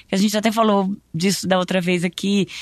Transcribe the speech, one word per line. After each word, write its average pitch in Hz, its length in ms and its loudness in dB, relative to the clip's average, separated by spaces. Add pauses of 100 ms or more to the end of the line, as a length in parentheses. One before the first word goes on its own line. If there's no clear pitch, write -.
Que - 80 -2
a - 20 2
gente 208 200 2
até 214 160 0
falou 202 360 2 (240)
disso 175 320 0
da 185 140 2
outra 180 220 -2
vez 180 240 0
aqui, 196 420 0 (140)